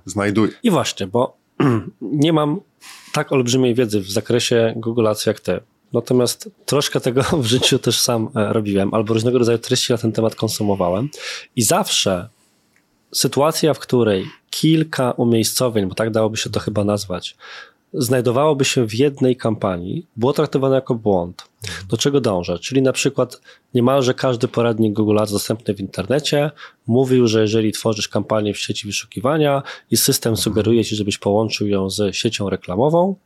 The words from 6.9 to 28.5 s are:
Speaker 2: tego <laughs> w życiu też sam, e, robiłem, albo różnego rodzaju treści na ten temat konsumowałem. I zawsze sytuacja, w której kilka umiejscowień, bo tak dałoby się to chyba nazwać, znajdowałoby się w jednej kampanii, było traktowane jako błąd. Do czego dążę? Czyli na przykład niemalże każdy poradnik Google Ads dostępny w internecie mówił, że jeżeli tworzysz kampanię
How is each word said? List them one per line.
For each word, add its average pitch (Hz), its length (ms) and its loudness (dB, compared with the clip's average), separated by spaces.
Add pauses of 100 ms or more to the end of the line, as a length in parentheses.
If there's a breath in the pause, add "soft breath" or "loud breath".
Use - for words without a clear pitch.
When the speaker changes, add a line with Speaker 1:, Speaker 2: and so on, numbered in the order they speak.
Speaker 2:
tego 127 240 0 (100)
<laughs> 151 100 0
w - 20 -2
życiu 123 340 2
też - 200 0
sam, 113 360 0
e, 107 180 0
robiłem, 101 400 0
albo 110 200 0
różnego 120 240 2
rodzaju 117 200 4
treści 123 360 -2
na 117 40 2
ten 113 140 -2
temat 113 240 0
konsumowałem. 101 760 -2 (460 loud breath)
I 123 80 2
zawsze 107 640 0 (800)
sytuacja, 147 640 2
w - 60 -4
której 107 460 2 (240)
kilka 156 640 0
umiejscowień, 113 760 2
bo 92 100 -6
tak 110 160 -2
dałoby 110 260 0
się - 120 -6
to 107 100 -4
chyba 107 240 -2
nazwać, 95 540 -4 (560 loud breath)
znajdowałoby 131 720 2
się 127 200 2
w 107 80 -8
jednej 131 420 2
kampanii, 104 800 -4
było 123 180 2
traktowane 135 420 2
jako 131 200 0
błąd. 95 560 -2 (380 loud breath)
Do 113 80 0
czego 139 240 2
dążę? 90 380 -2
Czyli 135 220 0
na 131 120 2
przykład - 480 -2 (320 loud breath)
niemalże 127 400 4
każdy 123 340 0
poradnik 113 460 0
Google 107 260 2
Ads 107 120 -2
dostępny 104 420 -4
w 95 60 -6
internecie 143 720 -2 (360 loud breath)
mówił, 127 400 4
że 110 140 2
jeżeli 107 300 2
tworzysz 104 360 -4
kampanię 104 460 -2